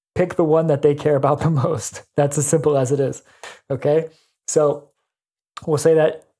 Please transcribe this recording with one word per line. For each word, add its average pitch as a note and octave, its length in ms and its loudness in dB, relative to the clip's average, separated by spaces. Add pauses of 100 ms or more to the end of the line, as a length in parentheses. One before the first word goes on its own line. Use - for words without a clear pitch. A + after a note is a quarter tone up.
(140)
Pick F3+ 220 -2
the F3 80 0
one D#3+ 240 2
that C#3+ 140 0
they D3 140 2
care D3 200 0
about C#3 240 0
<laughs> - 20 -14
the D3+ 80 0
most. - 540 -4 (120)
That's C#3+ 220 0
as D3 100 0
simple D3+ 300 2
as C3 140 -2
it C#3 80 0
is. C3+ 240 -4 (460)
Okay, D3+ 400 0 (380)
so D3 420 0 (760)
we'll D#3 120 0
say E3 180 2
that D#3 300 0 (140)